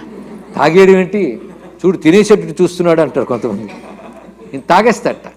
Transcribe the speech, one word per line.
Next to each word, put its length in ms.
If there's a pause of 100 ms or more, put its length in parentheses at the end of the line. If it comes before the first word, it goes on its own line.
(560)
తాగేయడం 400
ఏంటి? 460 (440)
చూడు, 120
తినేసేటట్టు 680
చూస్తున్నాడు 380
అంటారు 240
కొంతమంది. 440 (840)
ఈయన 60
తాగేస్తాడట. 760